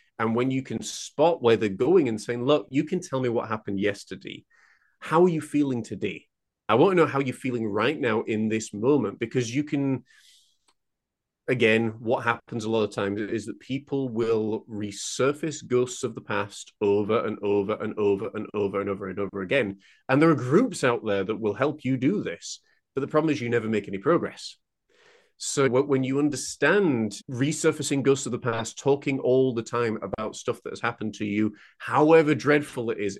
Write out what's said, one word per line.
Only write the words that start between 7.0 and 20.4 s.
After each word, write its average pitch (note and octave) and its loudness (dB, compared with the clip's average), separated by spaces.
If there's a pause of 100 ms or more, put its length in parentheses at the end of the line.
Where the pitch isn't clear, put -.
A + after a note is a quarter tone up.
how C3+ 0
you're C3 -2
feeling A#2+ -4
right G#2+ 0
now A#2 2
in A2 0
this A2 -4
moment," G#2+ 0
because A#2 -4
you D3 0
can, C#3 -2 (1400)
again, A2+ 4
what B2 -2
happens A#2 -4
a A2 -4
lot A2+ 2
of G#2 -4
times G2+ -2
is G#2 -6
that G#2+ -12
people C3+ -6
will A2 -2
resurface A#2+ -4
ghosts B2 0
of A2+ -4
the A#2+ -12
past - -6
over G#2 2
and G#2+ -6
over G2+ 0
and G#2+ -8
over G2+ 0
and G#2+ -8
over G2 -2
and G2+ -4
over G2 -6
and F#2 -10
over G2 -6
again. A#2 -2 (300)
And C3+ 4
there E3 6
are D#3+ 6
groups D3+ 2